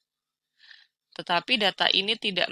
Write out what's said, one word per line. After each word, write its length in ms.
Tetapi 400
data 320
ini 240
tidak 380